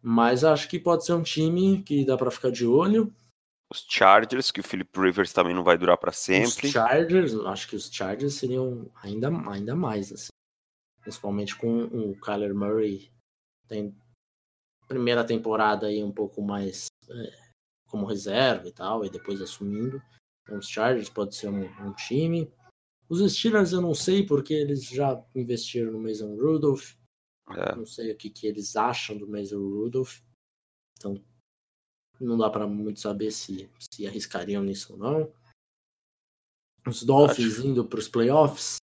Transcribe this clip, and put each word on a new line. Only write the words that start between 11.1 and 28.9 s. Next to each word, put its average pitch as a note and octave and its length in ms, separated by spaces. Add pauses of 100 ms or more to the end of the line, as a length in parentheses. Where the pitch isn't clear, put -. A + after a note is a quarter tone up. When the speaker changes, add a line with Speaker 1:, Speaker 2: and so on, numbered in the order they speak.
Speaker 1:
com A#2 280
o A2 360
Kyler G2+ 340
Murray, G2+ 560 (580)
tem G#2 280 (920)
primeira A#2+ 380
temporada A2 600
aí G#2 180
um G2+ 80
pouco G#2 300
mais, G2+ 460 (200)
é, - 300 (500)
como G#2 160
reserva G2+ 640
e - 40
tal, G#2 340
e F#2 40
depois G2 300
assumindo. G#2 640 (400)
Então, G#2 160
os G2 100
Chargers A2 400
pode G2+ 260
ser - 140
um, G2 160 (220)
um G2+ 80
time. D#3+ 580 (560)
Os E3+ 120 (120)
Steelers G#3 400
eu F#3 80
não E3+ 140
sei, G3 300
porque D3 300
eles C#3+ 300
já C3 380 (120)
investiram A#2+ 580
no A2 80
Mason G#2+ 340
Rudolph. C#3 600 (560)
Speaker 2:
É. - 260
Speaker 1:
Não - 80
sei A2+ 260
o G#2+ 60
que, G#2 140
que - 160
eles G#2 280
acham A2 440